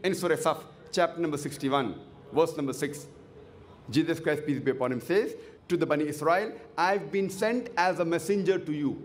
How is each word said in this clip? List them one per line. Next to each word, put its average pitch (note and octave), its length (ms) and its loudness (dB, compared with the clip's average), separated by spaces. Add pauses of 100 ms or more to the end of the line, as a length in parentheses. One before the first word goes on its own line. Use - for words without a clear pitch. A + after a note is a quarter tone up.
in F#3+ 120 2
Surah E3+ 200 2
Saf, D#3 240 0 (320)
chapter E3 300 2
number D3+ 180 0
sixty-one, C#3 640 0 (320)
verse D#3+ 240 4
number C#3 160 -2
six. - 340 -6 (840)
Jesus D#3+ 300 2
Christ, D3+ 260 0
peace C#3+ 140 0
be B2+ 140 0
upon B2+ 200 0
him, A#2+ 80 -2
says G3 360 0 (320)
to F3 80 0
the D#3 100 2
Bani D3 220 2
Israel, D#3+ 440 2 (240)
"I've F3+ 360 2
been G3 180 0
sent A#3 460 -2
as F3 240 2
a F3 40 2
messenger F3+ 540 2
to D3+ 140 -6
you." C#3+ 320 -2